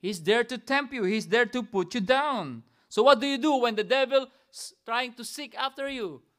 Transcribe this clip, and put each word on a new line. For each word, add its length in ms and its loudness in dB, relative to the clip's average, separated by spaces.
He's 220 -6
there 220 4
to 120 -8
tempt 360 -4
you. 100 -4
He's 240 0
there 200 4
to 140 -6
put 320 -4
you 60 -2
down. 640 0
So 160 0
what 160 8
do 80 0
you 100 0
do 200 2
when 180 2
the 80 0
devil 440 2
s-, 240 -16
trying 300 -4
to 100 -14
seek 340 -12
after 300 -6
you? 320 -8